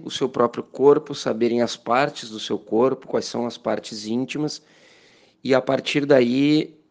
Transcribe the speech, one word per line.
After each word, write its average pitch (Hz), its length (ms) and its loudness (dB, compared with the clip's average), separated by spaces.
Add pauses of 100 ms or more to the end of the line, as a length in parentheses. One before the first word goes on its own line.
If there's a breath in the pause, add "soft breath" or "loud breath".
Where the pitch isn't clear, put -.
o - 40 -12
seu 131 200 -2
próprio 120 340 0
corpo, 143 500 4
saberem 117 480 0
as 117 140 -2
partes 127 540 -2
do 107 100 -12
seu 104 180 -6
corpo, 123 500 0
quais 113 180 -4
são 117 200 -6
as 117 120 -8
partes 107 480 -6
íntimas, 131 560 -4 (840 soft breath)
e 127 100 2
a 131 60 4
partir 135 460 -2
daí, 139 720 2 (120)